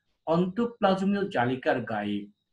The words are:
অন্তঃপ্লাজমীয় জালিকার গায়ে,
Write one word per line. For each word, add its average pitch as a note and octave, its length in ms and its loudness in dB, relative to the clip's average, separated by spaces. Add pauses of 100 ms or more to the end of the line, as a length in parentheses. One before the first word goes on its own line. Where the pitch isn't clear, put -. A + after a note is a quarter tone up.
(260)
অন্তঃপ্লাজমীয় F#3+ 1000 2
জালিকার B2+ 520 0
গায়ে, G#2 460 -4 (260)